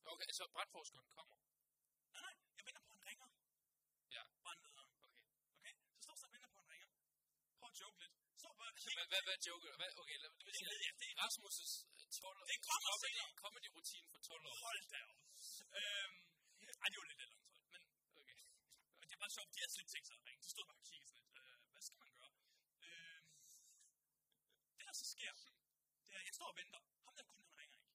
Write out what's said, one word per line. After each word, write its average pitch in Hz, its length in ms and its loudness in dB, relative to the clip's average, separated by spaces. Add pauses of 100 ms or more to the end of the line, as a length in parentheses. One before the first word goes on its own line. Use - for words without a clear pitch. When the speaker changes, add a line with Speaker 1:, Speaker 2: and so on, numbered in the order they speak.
(140)
Speaker 1:
Okay, 180 140 -4 (120)
så 185 40 4 (120)
brandforskeren 160 520 -2 (100)
kommer? - 180 -12 (760)
Speaker 2:
Nej, - 140 -8
nej, 370 80 -6 (220)
jeg - 100 -10
venter 269 200 -8
på, - 60 -20
at - 60 -20
han - 120 -12
ringer. - 160 -10 (880)
Speaker 1:
Ja. 113 80 -2 (200)
Speaker 2:
Brandlederen. 170 480 -8 (160)
Speaker 1:
Okay. - 180 -20 (320)
Speaker 2:
Okay, 226 160 -12 (220)
så - 100 -20
står - 160 -10
så - 80 -8
og - 60 -14
venter - 180 -14
på, - 60 -20
at - 60 -20
han - 80 -20
ringer. 339 160 -16 (720)
Prøv 240 140 -6
at - 100 -2
joke 185 200 -8
lidt. 180 100 -2 (280)
Så - 60 -6 (140)
bare 226 100 4 (260)
Speaker 1:
Hvad, 170 140 4
hvad, 190 160 12
hvad 190 100 6 (100)
joker 170 240 -2
du? 135 100 -6
Hvad, 180 100 2 (100)
okay, 151 220 -2
lad, 156 60 -4 (100)
det 196 80 -10
vil 202 120 -4
sige, 190 120 2
Speaker 2:
Ja, 214 60 4 (100)
ja, 160 40 8 (100)
det 247 100 0
er - 120 0
Speaker 1:
Rasmus' - 500 2 (460)
tolv 285 180 -4 (140)
Speaker 2:
Det - 80 6 (100)
kommer 285 220 10
Speaker 1:
comedy, - 220 6
Speaker 2:
senere. 214 160 2 (140)
Speaker 1:
comedy-rutine 170 680 -4
for - 60 -12 (100)
tolv 160 220 -4
år. 120 40 -4 (100)
Speaker 2:
Hold - 160 4 (120)
da 143 60 0 (120)
op. - 80 -20 (600)
Øhm, 202 380 4 (680)
ej, 196 80 10
det 208 100 -4
var 160 100 -6
lidt, 139 100 -10
lidt 123 140 -8
langt, - 220 -20
tror - 80 -20
jeg. - 80 -20
Men, 175 80 -12 (400)
Speaker 1:
Okay. 127 180 -18 (580)
Speaker 2:
men - 120 -10
det - 80 -2
er - 80 0
bare 208 120 0
sjovt, 202 180 -6
de - 80 -2
har 254 100 2
slet 190 100 -2
ikke - 120 -6
tænkt 151 140 -4
sig - 100 -14
at - 80 -20
ringe. 131 180 -14
De - 80 -8
stod 202 160 -2
bare - 120 -18
og - 80 -14
kiggede - 220 -14
sådan - 100 -20
lidt, - 200 -20
øh, 127 160 -18 (160)
hvad 143 140 -10
skal - 160 -6
man 127 160 -20
gøre? 131 140 -18 (520)
Øhm, 165 440 -12 (1500)
det, - 120 -6
der - 120 -2
så - 40 0 (100)
sker, 220 180 0 (720)
det 202 120 -16
er, 185 120 -2
jeg - 100 -2
står 339 140 0
og 170 80 -4
venter. 180 200 -8 (240)
Ham - 120 -16
der - 120 -10
gutten, - 200 -18
han - 120 -18
ringer 147 200 -16
ikke. - 140 -20